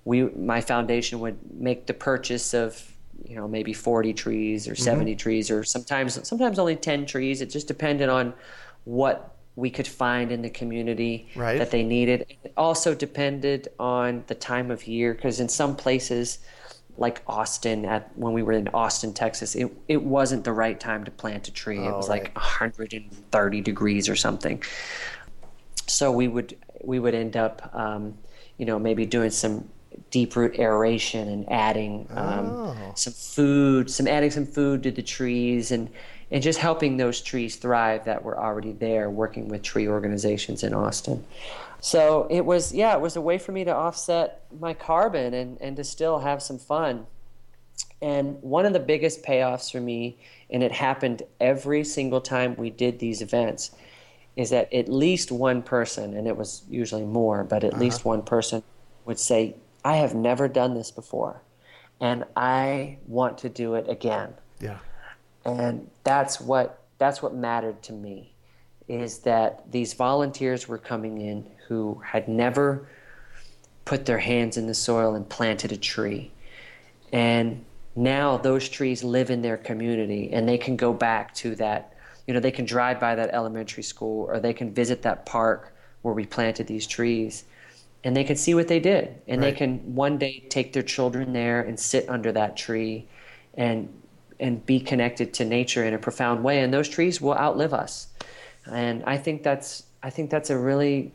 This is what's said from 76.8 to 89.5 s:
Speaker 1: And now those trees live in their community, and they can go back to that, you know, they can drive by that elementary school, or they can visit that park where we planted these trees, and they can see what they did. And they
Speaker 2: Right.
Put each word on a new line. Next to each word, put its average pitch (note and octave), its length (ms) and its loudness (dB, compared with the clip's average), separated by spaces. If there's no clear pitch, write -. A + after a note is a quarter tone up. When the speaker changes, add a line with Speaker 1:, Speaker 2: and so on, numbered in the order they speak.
Speaker 1:
And A#2 540 2
now C3+ 420 2
those C3 320 2
trees B2+ 340 -2
live B2+ 260 2
in B2 120 0
their A2+ 160 0
community, A2 720 -2
and A2+ 160 2
they B2 100 6
can B2+ 180 -2
go A#2+ 180 4
back A2+ 420 0
to A2+ 200 -6
that, G#2+ 380 -2
you B2+ 80 0
know, B2 40 2
they B2+ 120 2
can B2+ 140 -4
drive B2 340 2
by A#2 160 2
that A2+ 180 0
elementary A2+ 500 -4
school, A2 460 -4
or A2+ 100 0
they A#2 140 0
can A#2 200 -6
visit A#2+ 280 0
that - 240 -2
park - 480 0
where A2+ 100 0
we G#2 120 -2
planted A2+ 420 -2
these A2 180 -6
trees, A#2 600 -2
and B2+ 120 2
they C3+ 80 4
can C#3 120 0
see E3+ 180 2
what E3+ 140 6
they E3 120 4
did. F#3 360 4
And B2+ 140 0
they C#3 80 4
Speaker 2:
Right. C3+ 80 -2